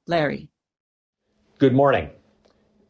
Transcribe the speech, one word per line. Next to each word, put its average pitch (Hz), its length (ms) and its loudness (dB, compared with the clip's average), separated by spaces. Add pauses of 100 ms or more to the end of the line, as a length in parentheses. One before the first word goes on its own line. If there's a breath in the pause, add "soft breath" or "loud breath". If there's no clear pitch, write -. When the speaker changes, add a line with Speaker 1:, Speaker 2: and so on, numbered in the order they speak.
Speaker 1:
Larry. 151 420 -4 (1120)
Speaker 2:
Good 131 140 4
morning. 127 360 0 (800)